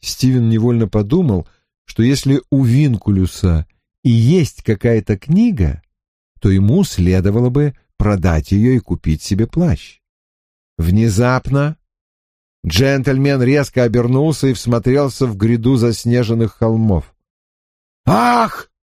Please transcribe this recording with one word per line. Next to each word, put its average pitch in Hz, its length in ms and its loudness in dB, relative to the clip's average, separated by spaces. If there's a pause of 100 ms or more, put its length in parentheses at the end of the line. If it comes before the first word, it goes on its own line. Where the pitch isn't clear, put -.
Стивен 127 480 0
невольно 113 380 0
подумал, 107 600 0 (380)
что - 180 -2
если 135 460 0
у 135 140 2
Винкулюса 101 1040 0 (360)
и 135 60 0
есть 120 540 2
какая-то 110 540 -2
книга, 151 640 0 (580)
то 107 100 0
ему 101 340 2
следовало 98 680 0
бы 143 260 -2 (220)
продать 90 540 -2
её 110 220 2
и 123 60 2
купить 80 420 -4
себе 101 260 -2
плащ. - 520 -4 (800)
Внезапно 120 1000 0 (880)
джентльмен 135 760 0
резко 131 420 0
обернулся 123 640 0
и 131 60 0
всмотрелся 127 760 -2
в 110 80 -4
гряду 117 400 0
заснеженных 117 760 0
холмов. 113 600 -2 (920)
Ах! 233 680 -2 (140)